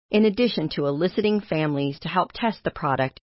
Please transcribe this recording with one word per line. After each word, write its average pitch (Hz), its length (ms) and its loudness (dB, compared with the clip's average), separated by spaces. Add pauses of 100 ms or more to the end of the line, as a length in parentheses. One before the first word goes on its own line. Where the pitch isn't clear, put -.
(120)
in 214 140 4
addition 202 420 2
to 147 180 -2
eliciting 185 540 0
families 147 580 -2
to - 120 -10
help 180 240 0
test - 320 -4
the 165 40 0
product 135 560 -2